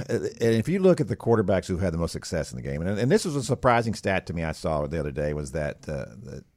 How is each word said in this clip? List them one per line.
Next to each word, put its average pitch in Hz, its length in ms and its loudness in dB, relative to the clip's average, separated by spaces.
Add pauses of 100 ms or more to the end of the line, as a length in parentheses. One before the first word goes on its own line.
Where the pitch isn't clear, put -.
and 98 160 0 (160)
if 113 260 4
you 185 120 0
look 185 200 6
at 123 100 -2
the 110 60 -2
quarterbacks 104 520 2
who've 90 140 -2
had 92 120 0
the 82 60 -2
most 82 140 0
success - 380 -4
in 60 40 -10
the 62 80 -8
game, 69 180 -4
and, 98 160 -2
and 120 140 2
this 214 140 4
was 151 100 -4
a 139 80 -2
surprising 117 500 2
stat 95 340 0
to 90 60 -6
me 82 100 -2
I 80 100 -2
saw 76 340 -2
the 80 120 -2
other 73 120 -4
day, 73 240 -2
was 71 160 -6
that, - 360 -6
uh, 71 180 -6 (180)
that, - 200 -14 (140)